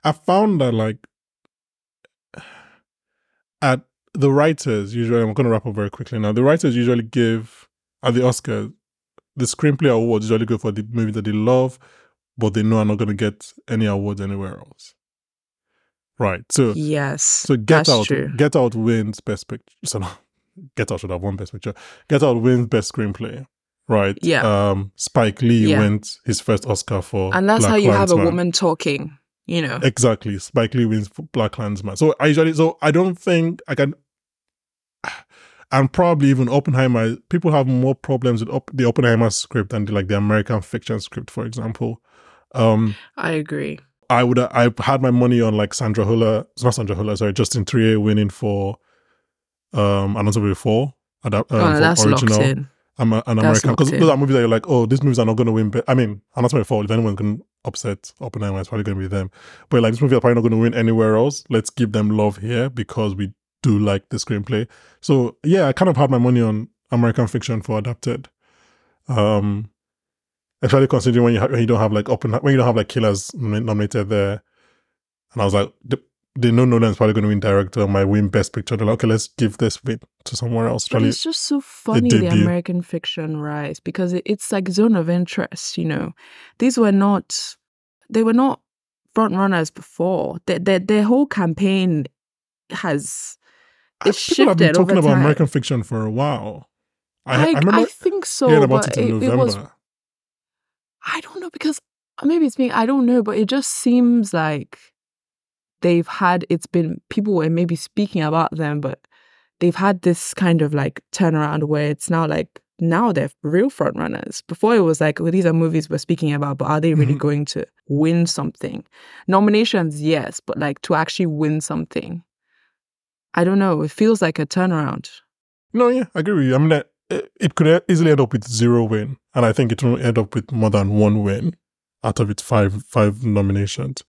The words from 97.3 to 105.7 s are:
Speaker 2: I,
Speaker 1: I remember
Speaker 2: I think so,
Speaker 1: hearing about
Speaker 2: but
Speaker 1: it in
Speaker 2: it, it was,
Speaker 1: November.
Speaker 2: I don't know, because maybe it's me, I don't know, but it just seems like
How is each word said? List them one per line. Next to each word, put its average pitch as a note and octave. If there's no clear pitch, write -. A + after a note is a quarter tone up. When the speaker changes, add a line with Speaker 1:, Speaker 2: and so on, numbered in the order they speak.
Speaker 2:
I, -
Speaker 1:
I E4
remember F3+
Speaker 2:
I -
think -
so, -
Speaker 1:
hearing D3+
about B2+
Speaker 2:
but -
Speaker 1:
it -
in A2
Speaker 2:
it, -
it B2
was, A#2+
Speaker 1:
November. G#2
Speaker 2:
I -
don't -
know, F4+
because -
maybe D#4+
it's B3
me, B3+
I A3+
don't C4
know, A#3+
but G#3
it G#3+
just C4
seems A#3+
like D#3